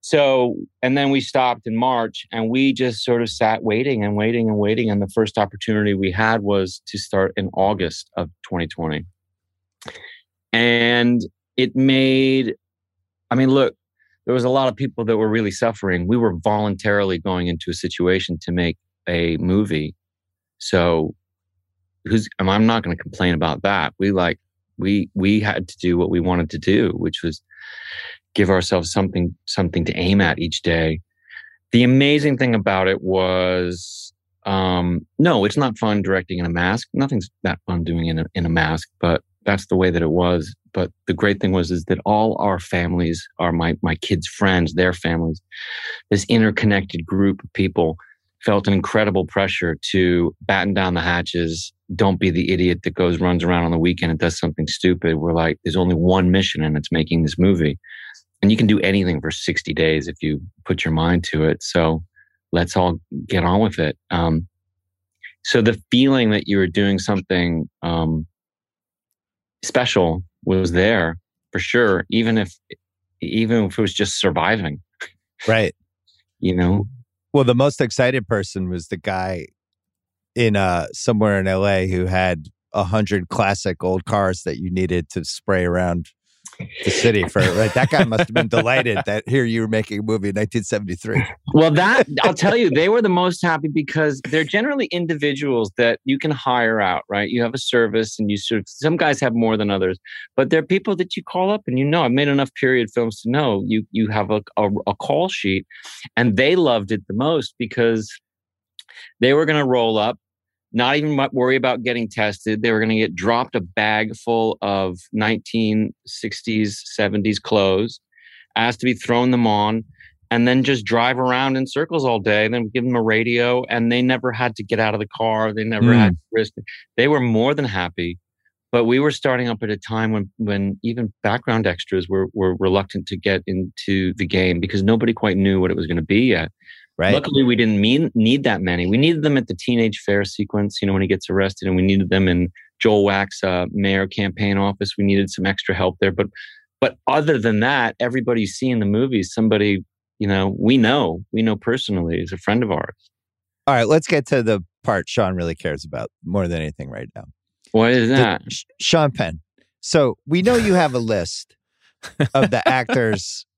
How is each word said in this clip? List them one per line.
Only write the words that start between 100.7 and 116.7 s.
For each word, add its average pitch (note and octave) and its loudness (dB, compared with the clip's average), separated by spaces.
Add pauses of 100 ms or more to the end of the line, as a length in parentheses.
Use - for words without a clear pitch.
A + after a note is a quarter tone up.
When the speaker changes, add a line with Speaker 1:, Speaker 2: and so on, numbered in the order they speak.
Speaker 1:
that F3+ -4
you F#3 -10
call F#3 -2
up G#3 -2
and B2+ -2
you C3+ 0
know, D#3+ 2
I've B2 2
made C#3+ 2
enough C#3 0
period B2+ 0
films A2+ -2
to A2+ -4
know B2 0
you, A2 -2
you G#2+ 0
have G#2 -2
a, G#2+ 0 (160)
a, G#2 2 (180)
a G2+ 0
call D#3 -2
sheet, F#2+ -4 (480)
and A#2 2
they C#3+ 4
loved A#2 2
it G#2 -2
the G2 -8
most C#3 -2
because A2+ -2 (1080)
they B2+ 4
were D#3 4
gonna D3+ 2
roll A#2 2
up, A2 -2 (540)
not B2+ 0
even D3+ 0
mu-, C3+ 0
worry B2+ 2
about B2 -2
getting A#2 -4
tested. G#2+ -4
They A#2 2
were A2 2
gonna A2 0
get A2 0
dropped A#2 0
a A#2+ 0
bag G#2+ -2
full A2+ -2
of F#2+ -2 (140)
nineteen A2 -2 (120)
sixties, G#2+ -4 (120)